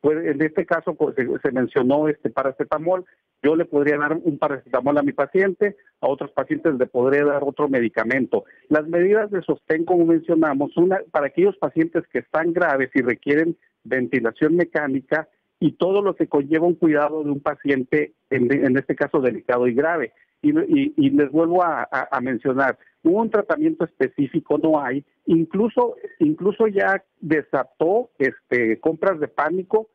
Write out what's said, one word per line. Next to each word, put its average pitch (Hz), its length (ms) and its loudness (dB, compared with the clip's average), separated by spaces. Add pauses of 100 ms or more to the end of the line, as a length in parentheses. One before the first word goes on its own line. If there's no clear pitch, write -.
Pues, 156 220 0
en 147 180 -2
este 156 260 -2
caso, 165 260 -4
pues, 147 220 -2
se, 120 120 -2 (120)
se 135 120 -2
mencionó 127 560 0
este 147 220 -4
paracetamol. 151 760 -4 (360)
Yo 151 140 2
le 165 100 0
podría 147 320 0
dar 147 160 -2 (100)
un 143 140 -2
paracetamol 139 640 -2
a 143 40 0
mi 139 100 -2
paciente, 196 640 0 (220)
a 135 80 -2
otros 139 240 -4
pacientes 147 440 -2
le 127 100 0
podría 135 400 0
dar 143 180 0
otro 143 260 -2
medicamento. 117 760 -2 (240)
Las 151 180 0
medidas 196 440 2
de 190 100 -4
sostén, 160 420 -2
como 170 220 2
mencionamos, 160 720 2
una, 185 220 2 (120)
para 143 160 0
aquellos 190 300 0
pacientes 165 540 -2
que 127 80 -2
están 160 340 -2
graves 143 400 0
y - 80 2
requieren 147 560 0 (260)
ventilación 127 720 0
mecánica 151 720 -2 (320)
y 156 120 2
todo 196 320 0
lo 185 120 0
que 156 120 -2
conlleva 156 400 0
un 180 80 2
cuidado 151 480 0
de 147 80 -4
un 139 80 -4
paciente, 143 720 -2 (160)
en, 127 220 0
en 135 260 2
este 135 180 -4
caso 143 260 0
delicado 123 460 0
y 123 60 0
grave. 147 400 -2 (300)
Y, 294 60 4
y, 302 480 2
y 135 140 4
les 143 200 2
vuelvo 170 320 2
a, 151 280 -2
a, 131 200 -4
a 131 100 -2
mencionar, 131 560 -2 (260)
un 208 280 2
tratamiento 160 520 0
específico 147 760 -2
no 156 200 2
hay, 139 240 -4 (220)
incluso, 202 680 0 (240)
incluso 185 480 0
ya 196 360 0 (160)
desató, 160 1000 -2
este, 120 600 -2
compras 165 400 -2
de 147 80 -4
pánico 185 680 -2